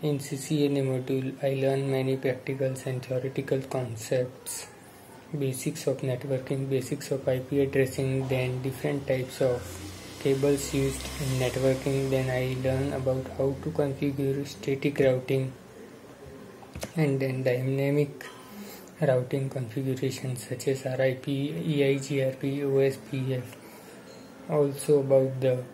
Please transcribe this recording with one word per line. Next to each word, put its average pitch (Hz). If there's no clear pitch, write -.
In 143
C 135
C 143
N 143
A 139
module, 131
I 135
learn 135
many 131
practicals 131
and 127
theoretical 131
concepts, 123
basics 139
of 131
networking, 135
basics 135
of 135
I 127
P 143
addressing, 135
then 127
different 139
types 131
of 123
cables 139
used 135
in 131
networking. 131
Then 131
I 127
learn 135
about 131
how 135
to 151
configure 139
static 139
routing 131
and 139
then 131
dynamic 135
routing 135
configurations 131
such -
as 135
R 131
I 131
P, 143
E 143
I 139
G 135
R 131
P, 139
O 135
S 135
P 131
F. 123
Also 147
about 131
the 127